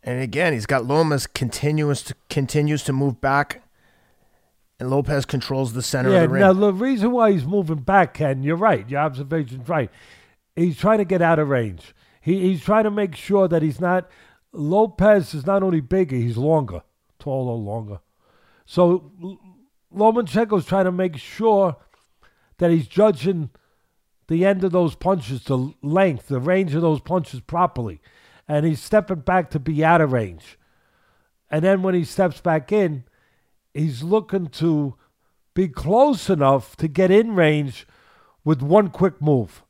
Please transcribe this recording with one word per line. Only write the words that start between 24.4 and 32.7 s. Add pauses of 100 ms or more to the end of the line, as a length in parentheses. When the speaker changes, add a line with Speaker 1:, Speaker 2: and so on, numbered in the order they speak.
Speaker 2:
end
of
those
punches,
the
length,
the
range
of
those
punches
properly. (480)
And
he's
stepping
back
to
be
out
of
range. (920)
And
then
when
he
steps
back